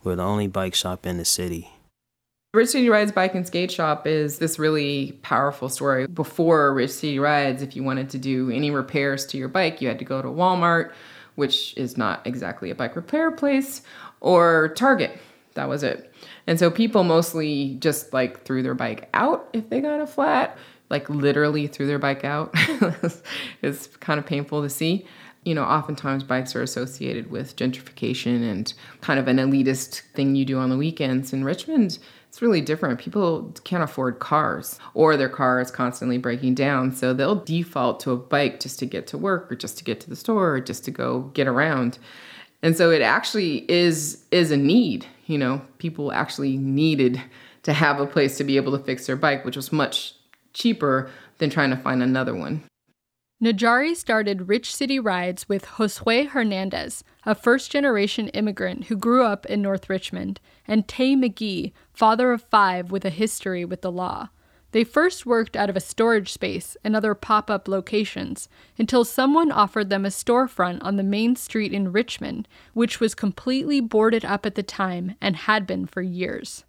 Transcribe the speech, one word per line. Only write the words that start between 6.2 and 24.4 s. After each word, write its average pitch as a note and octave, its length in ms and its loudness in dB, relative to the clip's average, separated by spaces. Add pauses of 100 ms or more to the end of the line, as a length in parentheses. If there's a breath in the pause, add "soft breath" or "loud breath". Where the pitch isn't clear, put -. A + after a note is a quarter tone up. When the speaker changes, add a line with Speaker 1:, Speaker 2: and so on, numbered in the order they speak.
Speaker 2:
Rich C3+ 200 0
City D3 260 -4
Rides, C#3 460 2
if C3 120 -10
you B2+ 60 -8
wanted C3+ 300 -4
to C3+ 80 -8
do C3 320 -2
any C#3+ 180 0
repairs C#3 580 -2
to - 120 -8
your C3 80 -6
bike, E3 340 -2
you C3+ 60 -2
had A2 100 -2
to - 80 -10
go C3+ 160 -6
to B2+ 60 -6
Walmart, E3+ 640 2 (420 loud breath)
which - 420 -2
is B2+ 220 -6
not G#2+ 300 -2
exactly G2 420 -8
a - 60 -6
bike A#2+ 200 -6
repair D#4 360 0
place, C#4 500 -2 (380 loud breath)
or E3 560 6
Target. A#3+ 420 2 (380 loud breath)
That C#3 120 -4
was C#3 140 -4
it. - 320 -4 (320 loud breath)
And E3 140 2
so F3 100 6
people G#3+ 340 2
mostly D#3 760 0
just, D3 340 -2
like, B2+ 300 0
threw C3 180 -2
their C3 140 -2
bike A#2 400 -6
out - 380 2
if A3 180 -6
they B3+ 100 0
got D4 180 -2
a D4+ 60 -4
flat, C#4 500 0 (360 loud breath)
like, C#3+ 180 -4
literally D3 560 2
threw C#3+ 220 -4
their C#3+ 100 0
bike C#3 260 -2
out. D3 300 -4
<laughs> - 1120 -2
It's C#3 240 -4 (100)
kind D3+ 220 -2
of C#3+ 80 -8
painful C#3+ 340 -4